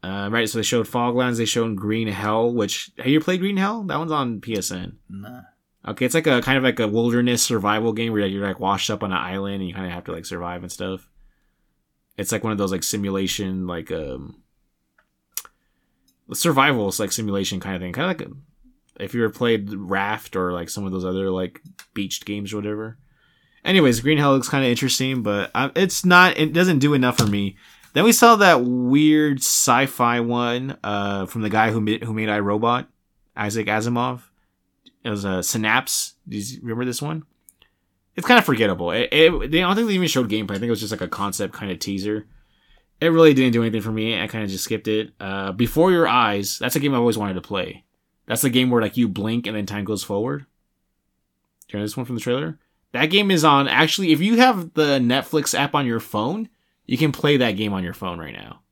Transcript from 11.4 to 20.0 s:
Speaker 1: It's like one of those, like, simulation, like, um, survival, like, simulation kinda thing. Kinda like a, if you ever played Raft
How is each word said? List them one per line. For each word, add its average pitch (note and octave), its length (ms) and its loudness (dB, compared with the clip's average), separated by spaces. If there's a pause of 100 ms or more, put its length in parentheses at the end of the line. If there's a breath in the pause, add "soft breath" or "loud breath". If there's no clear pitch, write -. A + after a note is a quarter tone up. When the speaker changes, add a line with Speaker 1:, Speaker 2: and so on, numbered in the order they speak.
Speaker 1:
It's G2+ 140 -6
like G#2+ 120 -4
one A2 80 -2
of G#2 60 -2
those, G2 140 0
like, F#2+ 120 -4
simulation, F#2+ 840 -4
like, E2+ 240 -8
um, C#2 520 -10 (1900)
survival, C3+ 680 2
like, G#2 120 -4
simulation G2 480 -4
kinda F#2+ 200 -8
thing. F2+ 140 -10
Kinda D#3 140 -4
like F3+ 140 -6
a, - 80 -12 (680)
if F#2+ 140 -10
you A#2+ 100 0
ever G#2+ 100 0
played G#2+ 400 0
Raft G2 640 -4